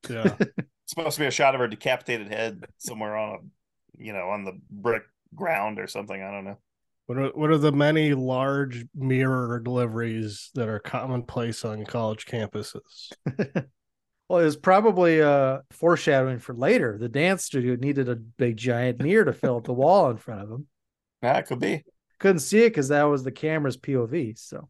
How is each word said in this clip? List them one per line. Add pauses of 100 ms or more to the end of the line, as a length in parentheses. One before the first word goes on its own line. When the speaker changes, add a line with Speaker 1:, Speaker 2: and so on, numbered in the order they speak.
(100)
Speaker 1:
Yeah.
Speaker 2:
<laughs> (400)
It's
supposed
to
be
a
shot
of
her
decapitated
head (140)
somewhere
on
a, (680)
you
know,
on
the (180)
brick (320)
ground
or
something.
I
don't
know. (480)
Speaker 1:
What
are,
what
are
the
many
large
mirror
deliveries
that
are
commonplace
on
college
campuses? (160)
Speaker 3:
<laughs> (600)
Well,
it
was
probably,
uh, (120)
foreshadowing
for
later.
The
dance
studio
needed
a
big
giant
mirror
to
fill
up
the
wall
in
front
of
them. (560)
Speaker 2:
That
could
be. (340)
Speaker 3:
Couldn't
see
it
'cause
that
was
the
camera's
P
O
V,
so.